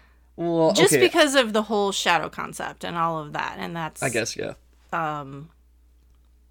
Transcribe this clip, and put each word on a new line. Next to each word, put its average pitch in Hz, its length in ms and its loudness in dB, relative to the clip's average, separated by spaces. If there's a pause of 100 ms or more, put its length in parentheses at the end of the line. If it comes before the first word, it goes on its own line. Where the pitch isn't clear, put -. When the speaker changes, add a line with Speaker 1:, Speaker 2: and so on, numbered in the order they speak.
(380)
Speaker 1:
Well, 165 340 2
Speaker 2:
Just 330 220 6
Speaker 1:
okay. 139 80 6
Speaker 2:
because 302 340 4
of 233 160 4
the 214 120 0
whole 202 280 0
shadow - 380 0
concept - 560 -10
and 180 100 -6
all 165 240 -2
of 147 140 -12
that, - 260 -6
and 180 160 -8
that's 160 260 -8
Speaker 1:
I 139 60 -2
guess, 117 300 -4
yeah. - 160 -8 (400)
Speaker 2:
um, 151 560 -8 (1000)